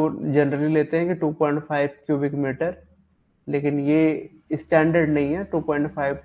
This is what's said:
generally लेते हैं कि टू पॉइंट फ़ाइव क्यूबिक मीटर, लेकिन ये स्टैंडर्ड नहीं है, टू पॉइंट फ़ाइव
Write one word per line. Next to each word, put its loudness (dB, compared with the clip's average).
generally 0
लेते 2
हैं 0
कि 0
टू -2
पॉइंट 0
फ़ाइव -2
क्यूबिक 0
मीटर, -4
लेकिन -2
ये 2
स्टैंडर्ड 2
नहीं 2
है, -4
टू -4
पॉइंट -2
फ़ाइव -4